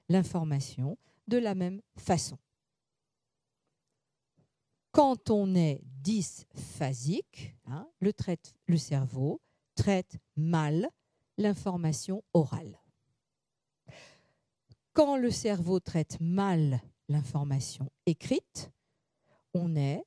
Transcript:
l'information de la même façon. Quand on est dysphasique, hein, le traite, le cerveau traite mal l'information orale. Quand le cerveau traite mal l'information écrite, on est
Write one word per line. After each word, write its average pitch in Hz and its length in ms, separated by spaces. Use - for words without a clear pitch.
l'information 156 880
de 240 120
la 208 180
même 185 260
façon. - 420
Quand 269 360
on 196 280
est 156 260
dysphasique, 139 1700
hein, 175 320
le 202 140
traite, - 420
le 170 80
cerveau 135 640
traite 185 440
mal 160 520
l'information 190 840
orale. 139 480
Quand 285 240
le 240 160
cerveau 185 480
traite - 400
mal 165 600
l'information 143 800
écrite, - 640
on 170 200
est 143 300